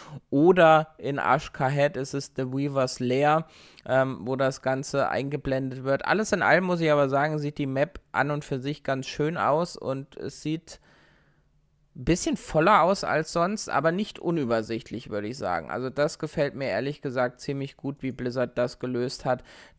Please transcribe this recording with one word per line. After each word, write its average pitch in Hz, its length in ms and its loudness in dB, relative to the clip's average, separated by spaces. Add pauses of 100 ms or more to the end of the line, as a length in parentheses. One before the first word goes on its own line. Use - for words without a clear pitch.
(300)
Oder 160 680 8
in 139 200 -4
Ashkahet 139 800 2
ist 135 160 -6
es 139 240 -6
The 131 160 -4
Weaver's 135 480 -2
Lair, 147 440 2 (400)
ähm, 131 360 2
wo 127 160 -4
das 135 240 0
Ganze 135 480 -2
eingeblendet 131 720 -4
wird. 135 220 0
Alles 202 260 0
in 180 120 0
allem 165 200 6
muss 180 160 0
ich 160 100 2
aber 143 200 4
sagen, 147 280 2
sieht 147 200 -4
die 143 80 -2
Map 135 340 -2 (140)
an 139 180 0
und 147 140 -4
für 135 160 -4
sich 143 240 -6
ganz 135 200 -4
schön 156 300 -2
aus 143 400 0
und 135 400 -8
es - 260 -10
sieht 160 380 -8 (1160)
ein 127 100 -12
bisschen 180 320 0
voller 170 460 4
aus 190 200 2
als 147 300 -2
sonst, 185 380 -2
aber 151 200 2
nicht 202 280 -4
unübersichtlich, 117 920 -2
würde 104 200 -6
ich 131 100 -10
sagen. 87 320 -4
Also 127 180 -6
das 143 300 -2
gefällt 147 340 -2
mir 135 140 -6
ehrlich 120 340 -4
gesagt 123 380 -2
ziemlich 139 360 -6
gut, - 280 -10
wie 131 80 -4
Blizzard 123 440 -4
das - 220 -2
gelöst 127 480 -4
hat. 127 180 -2 (360)